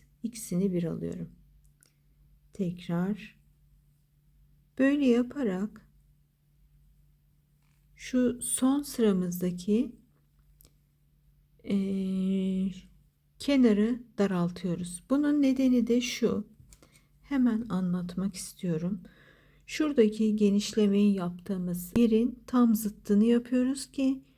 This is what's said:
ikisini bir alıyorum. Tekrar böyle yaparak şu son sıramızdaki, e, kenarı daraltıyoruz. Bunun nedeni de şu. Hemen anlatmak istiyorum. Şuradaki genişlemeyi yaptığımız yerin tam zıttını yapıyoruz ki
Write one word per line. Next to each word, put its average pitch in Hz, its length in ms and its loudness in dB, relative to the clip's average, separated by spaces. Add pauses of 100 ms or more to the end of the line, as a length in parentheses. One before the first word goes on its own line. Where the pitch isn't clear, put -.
(240)
ikisini 190 500 -4
bir 175 100 -2
alıyorum. 170 460 -8 (1200)
Tekrar 180 840 -6 (1400)
böyle 277 260 2
yaparak 240 840 -2 (2000)
şu 247 460 -2
son 269 400 0
sıramızdaki, 185 1120 0 (1700)
e, 202 120 -4 (1600)
kenarı 240 600 4 (180)
daraltıyoruz. 175 920 -2
Bunun 294 320 2
nedeni 254 460 2
de 240 140 2
şu. 208 460 -2 (760)
Hemen 247 480 0
anlatmak 185 640 -4
istiyorum. 175 680 -6 (640)
Şuradaki 220 680 2
genişlemeyi 208 800 2
yaptığımız 180 840 -6
yerin 233 500 2
tam 240 280 4
zıttını 208 500 2
yapıyoruz 247 680 0
ki 269 320 -2 (140)